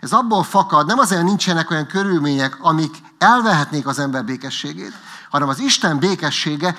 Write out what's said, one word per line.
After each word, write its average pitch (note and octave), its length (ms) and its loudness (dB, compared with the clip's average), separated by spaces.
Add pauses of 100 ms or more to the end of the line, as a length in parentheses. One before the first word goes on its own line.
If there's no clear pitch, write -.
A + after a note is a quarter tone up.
ez - 120 -6
abból A3 300 2
fakad, E3+ 440 2
nem A3 120 2
azért, F#3 240 2
nincsenek F3 480 0
olyan D#3 160 -2
körülmények, D3 720 0
amik D#3+ 360 0 (220)
elvehetnék F3+ 680 2
az C3+ 120 -4
ember C3 260 -4
békességét, C3+ 680 -10 (380)
hanem C#3+ 180 0
az C3+ 100 -2
Isten G3 400 0
békessége D#3+ 800 -2